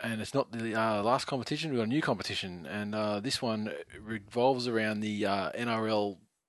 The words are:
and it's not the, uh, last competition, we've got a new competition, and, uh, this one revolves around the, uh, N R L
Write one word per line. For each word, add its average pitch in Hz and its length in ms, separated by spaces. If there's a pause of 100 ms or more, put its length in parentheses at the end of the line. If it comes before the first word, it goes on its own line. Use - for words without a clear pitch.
and 113 180
it's 101 140
not 135 180
the, 113 260
uh, 110 240
last 123 220
competition, 147 460
we've 127 80
got 110 60
a 110 40
new 147 140
competition, 92 640
and, 104 280
uh, 104 260
this 135 200
one 107 320 (260)
revolves 120 680
around 110 320
the, 104 240
uh, 98 300
N 120 160
R 110 180
L 104 300 (300)